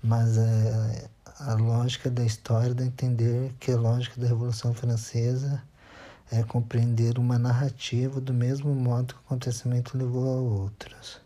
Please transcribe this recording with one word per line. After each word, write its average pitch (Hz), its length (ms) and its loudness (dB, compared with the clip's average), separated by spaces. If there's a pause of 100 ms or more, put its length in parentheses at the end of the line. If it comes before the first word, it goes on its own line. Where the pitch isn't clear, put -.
mas 113 340 2
a, 113 1120 0
a - 20 0
lógica 117 560 0
da 123 160 0
história, 117 500 0
de 127 80 -2
entender 123 760 0
que - 120 -2
a 120 60 4
lógica 120 420 0
da 123 80 0
Revolução 120 460 0
Francesa 123 920 -2 (640)
é 113 140 2
compreender 117 760 0
uma 123 220 2
narrativa 127 800 0
do 131 140 -4
mesmo 139 420 0
modo 123 380 0
que - 80 -20
o - 40 -20
acontecimento 123 720 -2
levou 127 300 0
a 131 140 0
outras. - 840 -6